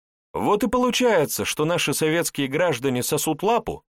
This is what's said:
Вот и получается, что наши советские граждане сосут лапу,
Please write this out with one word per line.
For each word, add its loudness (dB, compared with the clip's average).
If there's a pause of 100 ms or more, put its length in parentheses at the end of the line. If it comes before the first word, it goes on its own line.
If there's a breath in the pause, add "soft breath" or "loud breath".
(340)
Вот 0
и 2
получается, 2
что -2
наши 0
советские 0
граждане 0
сосут -2
лапу, -2